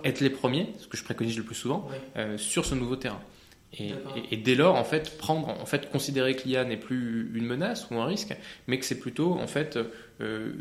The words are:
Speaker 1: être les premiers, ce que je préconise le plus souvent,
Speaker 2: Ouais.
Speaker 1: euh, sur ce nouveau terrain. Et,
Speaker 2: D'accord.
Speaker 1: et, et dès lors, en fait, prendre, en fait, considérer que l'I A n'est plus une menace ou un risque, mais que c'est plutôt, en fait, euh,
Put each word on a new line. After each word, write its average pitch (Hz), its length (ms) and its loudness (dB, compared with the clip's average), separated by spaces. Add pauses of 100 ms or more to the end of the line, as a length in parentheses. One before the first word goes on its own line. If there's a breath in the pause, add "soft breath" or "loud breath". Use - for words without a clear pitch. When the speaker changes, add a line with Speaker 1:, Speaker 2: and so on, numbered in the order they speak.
Speaker 1:
être - 160 2
les 135 80 6
premiers, 135 520 2
ce - 60 -18
que - 120 -8
je - 40 -8
préconise 113 360 -2
le 110 60 -4
plus 110 100 -10
souvent, 139 360 -2
Speaker 2:
Ouais. 135 100 -8 (180)
Speaker 1:
euh, 107 180 -2
sur 160 300 0
ce - 80 0
nouveau 123 220 0
terrain. 107 260 -6 (540 loud breath)
Et, 104 120 -6
Speaker 2:
D'accord. 127 280 -8 (140)
Speaker 1:
et, - 40 2
et - 20 0
dès 120 180 6
lors, 147 220 8
en 117 80 4
fait, - 340 -2
prendre, 156 300 0
en 113 180 -6
fait, - 240 0
considérer 135 460 2
que - 80 -8
l'I 131 120 2
A 127 80 4
n'est 117 120 0
plus 117 580 -2
une 113 100 0
menace 147 460 -2
ou 117 60 -2
un 113 100 2
risque, 196 260 -2 (360 loud breath)
mais 127 100 2
que 131 60 -4
c'est - 160 -2
plutôt, 151 320 2
en 120 160 0
fait, 151 280 0 (440 loud breath)
euh, 110 400 -2